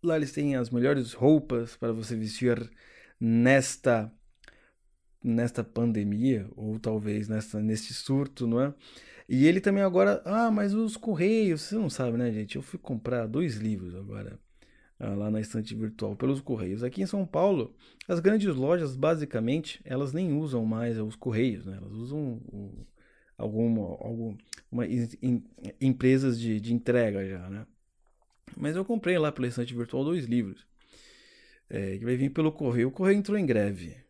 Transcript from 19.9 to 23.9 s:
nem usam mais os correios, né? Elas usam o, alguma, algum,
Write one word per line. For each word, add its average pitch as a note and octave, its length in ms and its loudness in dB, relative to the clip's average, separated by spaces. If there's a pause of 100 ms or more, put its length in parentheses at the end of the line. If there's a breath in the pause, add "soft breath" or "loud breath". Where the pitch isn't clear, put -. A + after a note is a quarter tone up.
nem F3 180 0
usam C#3+ 320 0
mais A2+ 360 0
os A2 160 -4
correios, A#2 500 -2
né? F#2+ 160 -10
Elas G2+ 120 -14
usam B2 520 -6
o, G2+ 400 -14 (520 soft breath)
alguma, A2 440 0
algum, A2+ 560 -8 (340 loud breath)